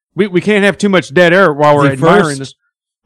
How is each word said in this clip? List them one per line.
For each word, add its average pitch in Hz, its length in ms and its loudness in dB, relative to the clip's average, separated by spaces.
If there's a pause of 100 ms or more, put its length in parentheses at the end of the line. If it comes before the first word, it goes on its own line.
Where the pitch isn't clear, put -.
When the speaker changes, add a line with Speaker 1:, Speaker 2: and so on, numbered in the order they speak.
(140)
Speaker 1:
We, 190 120 -2
we 180 140 -4
can't 202 240 -2
have 196 120 0
too 208 140 -2
much 170 240 -2
dead 175 180 2
air 180 200 2
while 147 240 2
we're 143 120 2
Speaker 2:
The 135 40 -2
Speaker 1:
admiring 165 320 2
Speaker 2:
first, 143 140 -6
Speaker 1:
this. 135 160 -14 (520)